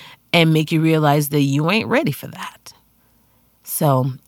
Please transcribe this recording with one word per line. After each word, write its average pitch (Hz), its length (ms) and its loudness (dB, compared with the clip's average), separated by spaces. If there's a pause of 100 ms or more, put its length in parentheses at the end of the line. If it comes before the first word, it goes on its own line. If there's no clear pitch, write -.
(300)
and 165 220 4
make 156 180 0
you 160 120 0
realize 151 480 2
that 147 100 0
you 143 300 0
ain't 208 180 -2
ready 247 240 -2
for - 140 -12
that. - 480 -18 (920)
So 135 480 0 (160)